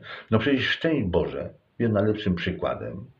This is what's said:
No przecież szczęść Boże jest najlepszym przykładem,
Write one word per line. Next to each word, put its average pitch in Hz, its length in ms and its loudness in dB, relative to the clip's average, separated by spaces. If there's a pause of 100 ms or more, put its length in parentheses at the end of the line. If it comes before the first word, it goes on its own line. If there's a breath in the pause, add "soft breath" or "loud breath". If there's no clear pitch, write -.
(320 loud breath)
No 110 80 6
przecież 127 280 2
szczęść 147 400 0
Boże 82 460 -2 (260)
jest 113 140 2
najlepszym 104 420 2
przykładem, 69 720 -4 (140)